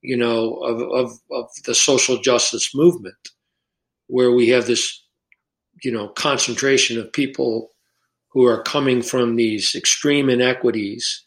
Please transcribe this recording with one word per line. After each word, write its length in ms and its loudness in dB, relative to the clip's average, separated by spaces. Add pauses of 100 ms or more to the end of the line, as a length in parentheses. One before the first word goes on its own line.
you 160 -4
know, 380 0
of, 260 -4
of, 380 -4 (120)
of 180 -8 (160)
the 80 -4
social 440 2
justice 580 0
movement, 540 0 (760)
where 260 2
we 180 4
have 180 4
this, 340 -2 (800)
you 100 -4
know, 180 -6
concentration 920 0
of 120 -12
people 580 -4 (580)
who 180 4
are 160 4
coming 400 0
from 340 0
these 400 0
extreme 540 2
inequities. 960 0